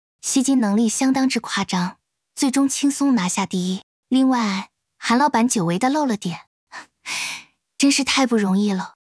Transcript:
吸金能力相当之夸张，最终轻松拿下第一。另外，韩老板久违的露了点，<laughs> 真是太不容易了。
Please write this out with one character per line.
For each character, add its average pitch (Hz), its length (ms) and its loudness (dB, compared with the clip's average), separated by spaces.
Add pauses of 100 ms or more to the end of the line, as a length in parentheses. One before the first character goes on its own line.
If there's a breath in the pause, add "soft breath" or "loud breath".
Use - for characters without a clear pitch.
(220)
吸 - 200 0
金 269 160 2
能 208 160 0
力 226 140 2
相 262 240 0
当 262 160 2
之 254 100 -2
夸 - 260 -4
张， 180 340 -4 (360)
最 277 160 0
终 277 160 2
轻 277 240 0
松 277 240 0
拿 185 140 0
下 190 160 -2
第 180 240 -2
一。 185 140 -4 (260)
另 262 180 2
外， 214 440 0 (260)
韩 - 220 2
老 294 100 4
板 233 180 2
久 214 200 0
违 170 120 0
的 254 120 2
露 294 160 0
了 226 100 0
点， 170 240 -6 (720 loud breath)
<laughs> - 640 -12
真 277 160 2
是 277 100 0
太 269 240 0
不 233 120 2
容 196 200 2
易 208 140 0
了。 185 220 -6 (200)